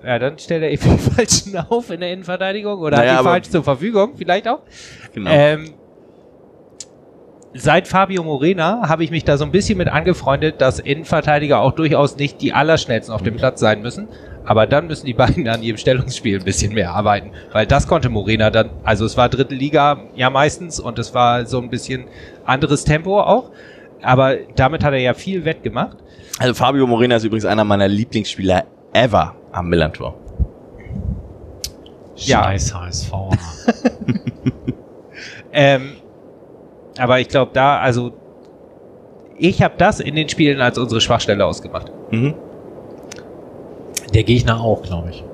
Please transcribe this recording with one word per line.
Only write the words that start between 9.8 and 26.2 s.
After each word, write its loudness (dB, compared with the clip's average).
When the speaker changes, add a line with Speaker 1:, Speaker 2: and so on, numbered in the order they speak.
Speaker 1:
angefreundet, 0
dass 2
Innenverteidiger 0
auch 2
durchaus 2
nicht -6
die -2
Allerschnellsten 0
auf -4
dem -4
Platz -2
sein 2
müssen. -10
Aber 4
dann 2
müssen -8
die -4
beiden 2
an -4
ihrem -4
Stellungsspiel -2
ein -8
bisschen -2
mehr -2
arbeiten. 0
Weil 2
das 2
konnte 2
Morena 0
dann, 2
also 2
es -4
war 4
dritte -2
Liga, 2
ja 0
meistens, 0
und -8
es -8
war 2
so -4
ein -12
bisschen -8
anderes 0
Tempo 0
auch. 2
Aber 4
damit 0
hat 2
er 0
ja 2
viel -8
wettgemacht. -6